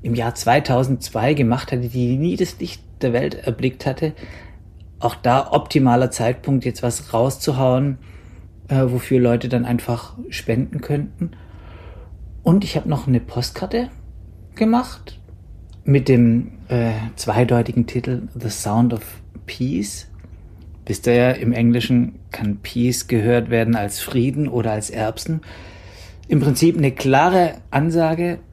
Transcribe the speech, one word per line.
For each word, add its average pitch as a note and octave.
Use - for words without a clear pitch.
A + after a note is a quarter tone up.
im A#2
Jahr A#2
zweitausendzwei C3
gemacht A#2+
hatte, B2
die B2
nie F3
das F3+
Licht -
der B2+
Welt B2
erblickt B2+
hatte, D3
auch A#2+
da C3
optimaler B2+
Zeitpunkt, B2
jetzt B2
was -
rauszuhauen, C3
äh, C3+
wofür B2
Leute A#2+
dann A#2+
einfach A#2+
spenden -
könnten. D3
Und G3
ich -
habe -
noch C#3+
eine B2
Postkarte G#3
gemacht -
mit C#3
dem, A#2+
äh, A#2
zweideutigen A#2+
Titel B2
The A#2+
Sound A#2
of A2+
Peace. D#3
Wisst -
ihr A#2+
ja, A#2+
im A#2+
Englischen A#2+
kann G#2
Peace A#2+
gehört A2+
werden A#2
als G2+
Frieden C3+
oder A#2
als G#2+
Erbsen. A#2
Im D3
Prinzip C#3+
eine C#3+
klare D#3
Ansage E3